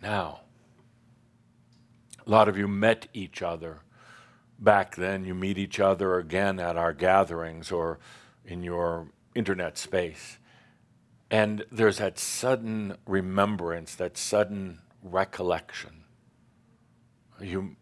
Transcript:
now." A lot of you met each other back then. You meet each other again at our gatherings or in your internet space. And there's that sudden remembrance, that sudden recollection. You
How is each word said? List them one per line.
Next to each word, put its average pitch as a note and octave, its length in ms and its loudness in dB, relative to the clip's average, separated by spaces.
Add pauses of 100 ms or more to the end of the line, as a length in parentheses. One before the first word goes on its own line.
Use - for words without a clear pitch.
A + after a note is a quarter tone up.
now." G2 400 -6 (1900)
A - 20 -2
lot G#2+ 200 8
of F#2+ 80 0
you G2+ 100 0
met G#2 460 2
each - 280 -12
other E2 380 -6 (800)
back G2+ 380 4
then. F#2+ 260 -2
You F#2 100 -6
meet F#2 240 -2
each G2 220 -4
other F#2+ 380 4
again F#2 420 0
at E2+ 160 -2
our E2+ 160 0
gatherings E2 800 2
or E2 260 -2 (460)
in F2 180 -10
your F2 460 -4 (260)
internet F#2+ 440 -2
space. - 600 -4 (920)
And G#2+ 400 2
there's G#2+ 280 4
that G2 200 -4
sudden A2 840 -2
remembrance, F#2 920 0
that F2+ 220 -6
sudden G2 640 0 (200)
recollection. F2 1000 -4 (1400)
You F#2+ 420 -6